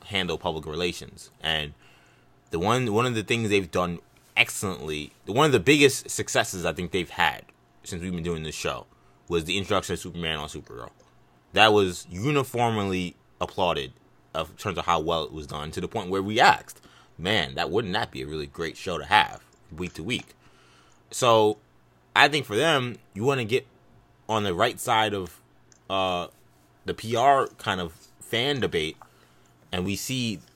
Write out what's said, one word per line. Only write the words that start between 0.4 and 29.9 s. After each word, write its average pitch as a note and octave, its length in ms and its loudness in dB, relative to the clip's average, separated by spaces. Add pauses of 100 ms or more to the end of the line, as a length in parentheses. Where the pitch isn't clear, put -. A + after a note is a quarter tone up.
relations. E2 640 -6 (120)
And D#2 300 -4 (800)
the E2 100 -2
one, A2+ 320 0
one A2+ 140 2
of A#2+ 100 -2
the G#2 80 -4
things A2+ 240 0
they've G2 220 2
done F2 280 -2 (480)
excellently, D2+ 640 -6 (140)
one C3 200 4
of C#3+ 60 4
the A2+ 80 6
biggest C#3 500 4
successes G2+ 540 -2
I E2+ 80 0
think F2 180 -6
they've F2 180 -2
had D2 360 0 (400)
since E2+ 180 -10
we've F#2 100 -6
been E2+ 120 -6
doing E2 180 -4
this D#2 140 -8
show C2 300 -6 (420)
was E2+ 160 0
the F2+ 120 -2
introduction F#2+ 360 -2
of E2+ 80 -4
Superman D#2+ 400 -6
on D2+ 80 -10
Supergirl. A#1 420 -14 (640)
That G#2+ 200 8
was F#2+ 380 4
uniformly G#2+ 1040 0 (260)
applauded D#2 520 0 (420)
of, D#2+ 160 -4
in - 60 -20
terms F2 220 -6
of D#2+ 60 -4
how E2+ 140 2
well D#2+ 240 0
it C2+ 100 -8
was D2+ 140 -10
done, D2+ 240 -8
to F#2 100 -8
the F2 60 -6
point F2+ 240 -6
where F#2+ 140 0
we A2 160 0
asked, - 400 2 (360)
"Man, E2 380 -2
that, D#2 160 -2
wouldn't F#2 240 -2
that A2+ 160 -4
be B1+ 120 -12
a C#2 40 -10
really D2+ 220 -8
great E2 280 -8
show F2 220 -6
to C#2+ 60 -8
have F2 400 2 (260)
week E2+ 240 -8
to D#2+ 80 -10
week?" - 320 -6 (800)
So A2 460 4 (580)
I C3 100 10
think C#3+ 180 0
for G#2 120 -4
them, C3 400 2 (180)
you G2 80 -6
wanna C3 220 0
get A#2 200 0 (640)
on G#2+ 140 2
the F#2+ 120 0
right G#2 260 0
side A2 340 2
of, F#2 240 -8 (500)
uh, F#2 380 0 (580)
the F2 100 -4
P A2+ 200 -8
R C3 320 6 (120)
kind F#2+ 220 -2
of E2 120 -6 (280)
fan C3 380 -2
debate, E2+ 380 -2 (760)
and F2+ 140 -2
we G2+ 100 -2